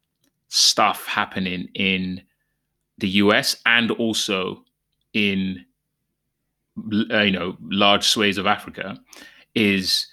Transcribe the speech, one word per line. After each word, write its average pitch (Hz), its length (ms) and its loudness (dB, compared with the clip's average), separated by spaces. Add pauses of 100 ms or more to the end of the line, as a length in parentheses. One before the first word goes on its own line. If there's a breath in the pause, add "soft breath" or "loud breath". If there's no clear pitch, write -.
(480)
stuff - 580 2
happening 92 680 -4
in 92 480 -2 (760)
the 101 100 -2
U 101 240 4
S 131 320 0
and 117 280 2
also 104 720 -4 (520)
in 95 500 -2 (1300)
l-, 110 200 -2
uh, 110 100 2
you 101 100 2
know, 92 300 -4
large 101 440 2
swathes 101 300 2
of 98 100 -4
Africa 98 520 -4 (560 loud breath)
is 98 580 2